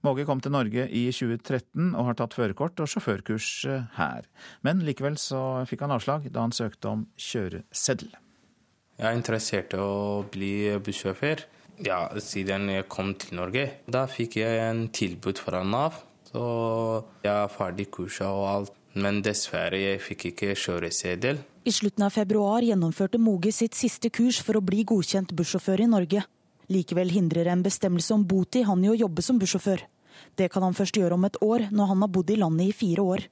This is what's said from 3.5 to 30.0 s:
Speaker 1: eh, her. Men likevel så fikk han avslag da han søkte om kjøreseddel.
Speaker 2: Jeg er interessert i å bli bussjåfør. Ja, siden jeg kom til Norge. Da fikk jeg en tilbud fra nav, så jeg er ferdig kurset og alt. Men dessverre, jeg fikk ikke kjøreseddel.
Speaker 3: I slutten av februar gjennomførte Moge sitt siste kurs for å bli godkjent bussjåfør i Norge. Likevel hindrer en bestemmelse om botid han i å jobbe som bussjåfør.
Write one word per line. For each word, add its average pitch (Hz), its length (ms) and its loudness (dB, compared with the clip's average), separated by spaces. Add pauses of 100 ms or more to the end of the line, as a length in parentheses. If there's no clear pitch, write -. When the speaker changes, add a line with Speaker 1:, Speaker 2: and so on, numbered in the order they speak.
Speaker 1:
eh, 131 300 -4
her. 67 320 -4 (340)
Men 175 240 2
likevel 143 320 -2
så 131 480 -2
fikk - 160 -8
han 143 80 -4
avslag 139 400 -2
da 117 140 -2
han 117 100 -2
søkte 107 380 -4
om 107 80 -2 (180)
kjøreseddel. - 960 -4 (880)
Speaker 2:
Jeg 107 80 0
er 117 100 0
interessert 110 560 -2
i 95 80 -2
å 101 480 -2
bli 98 220 -4 (260)
bussjåfør. 101 640 -4 (400)
Ja, 90 240 -2 (160)
siden 98 480 -4
jeg 95 160 -2
kom 95 320 -4
til - 220 -8
Norge. 104 240 -4 (260)
Da 131 160 0
fikk 117 320 -6
jeg 113 240 0
en 113 220 -2 (100)
tilbud 95 480 -4
fra 92 240 -2
nav, 135 320 -2 (320)
så 113 720 -2 (220)
jeg 104 80 2
er 104 180 2
ferdig 98 400 -4
kurset 92 380 -6
og 98 240 0
alt. 101 180 -4 (240)
Men 101 320 0
dessverre, 90 540 0
jeg 98 240 0
fikk - 260 -8
ikke 101 240 -2
kjøreseddel. 90 880 -2 (240)
Speaker 3:
I 233 80 0
slutten 202 320 0
av 202 80 -2
februar 214 480 2
gjennomførte 190 560 2
Moge 208 320 4
sitt 226 240 0
siste - 400 0
kurs 240 240 4
for - 160 -2
å 214 80 4
bli 196 240 2
godkjent 190 480 0
bussjåfør 185 480 0
i 233 80 6
Norge. 196 320 2 (500)
Likevel 180 400 2
hindrer 175 400 4
en 180 80 4
bestemmelse 185 540 2
om 208 100 6
botid 190 400 4
han 190 200 4
i 202 40 6
å 226 80 6
jobbe 180 240 2
som 254 160 2
bussjåfør. 190 460 2 (560)